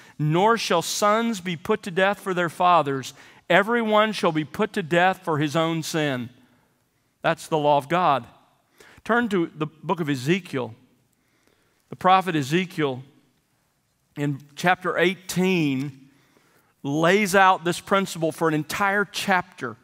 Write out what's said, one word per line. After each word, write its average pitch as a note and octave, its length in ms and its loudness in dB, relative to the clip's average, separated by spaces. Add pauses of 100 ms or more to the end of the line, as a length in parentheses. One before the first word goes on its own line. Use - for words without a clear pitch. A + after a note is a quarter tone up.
(180)
nor F3 380 2
shall F3+ 240 0
sons A3 580 0
be F3 160 -6
put G#3+ 280 -4
to G#3 80 -10
death F#3+ 280 0
for F#3+ 140 -6
their F3 160 -2
fathers. D3 640 0 (360)
Everyone G#3+ 600 4
shall F3 220 0
be D#3 100 0
put G#3 300 -4
to G#3 100 -2
death F3 400 2
for D#3+ 140 0
his D3 180 -2
own E3 260 0
sin." C#3+ 480 -4 (920)
That's D#3+ 260 -4
the D#3+ 100 -2
law D3 200 2
of C#3 100 -2
God. D3+ 380 0 (760)
Turn A#3+ 260 0
to F3 240 0
the D#3 140 -6
book - 320 -8
of C#3 100 -4
Ezekiel. C3+ 640 -4 (1160)
The - 60 -12
prophet F#3 400 2
Ezekiel D3 680 -2 (1120)
in C#3+ 240 -4 (140)
chapter F3+ 420 -2
eighteen E3 1120 -2 (720)
lays E3+ 540 2
out F#3+ 280 6
this E3+ 160 -2
principle F3+ 520 -2
for E3 160 -2
an D#3 80 2
entire G3 500 -2
chapter. - 800 -4